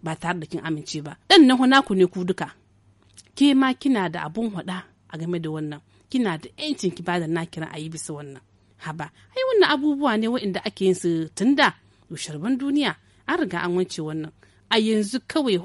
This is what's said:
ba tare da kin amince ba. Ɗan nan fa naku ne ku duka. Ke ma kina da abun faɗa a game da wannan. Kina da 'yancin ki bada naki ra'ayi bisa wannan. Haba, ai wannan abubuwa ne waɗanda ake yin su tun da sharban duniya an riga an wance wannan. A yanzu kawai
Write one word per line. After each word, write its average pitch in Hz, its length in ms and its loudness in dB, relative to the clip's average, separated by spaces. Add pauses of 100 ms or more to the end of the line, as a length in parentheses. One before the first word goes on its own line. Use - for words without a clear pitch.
ba 160 120 -6
tare 175 240 -6
da 156 60 -10
kin 170 180 -8
amince 156 380 -8
ba. - 160 -14 (120)
Ɗan 349 160 10
nan 254 120 6
fa 254 100 4
naku 269 280 4
ne 185 100 6
ku 180 200 -2
duka. 175 280 -6 (840)
Ke 285 180 6
ma 262 200 4
kina 226 360 0
da 160 160 -6
abun 220 280 -4
faɗa 180 300 -8 (260)
a 165 80 -12
game 170 240 -4
da 160 80 -6
wannan. 151 320 -8 (280)
Kina 214 280 0
da 151 100 -14 (100)
'yancin 285 360 -2
ki - 100 -12
bada 175 240 -2
naki 165 320 -4
ra'ayi 160 300 -10
bisa 160 240 -12
wannan. 143 280 -14 (360)
Haba, 160 280 -10 (280)
ai 523 160 -2
wannan 415 240 6
abubuwa 285 440 0
ne 220 100 0
waɗanda 208 360 -2
ake 202 220 -4
yin 185 100 4
su 175 140 -2 (260)
tun 254 200 2
da 277 180 4 (420)
sharban 160 420 -6
duniya 277 380 -2 (320)
an 311 120 -2
riga 196 260 -4
an 175 100 -2
wance 185 260 -2
wannan. 156 300 -8 (380)
A 226 100 2
yanzu 220 480 0
kawai 262 380 0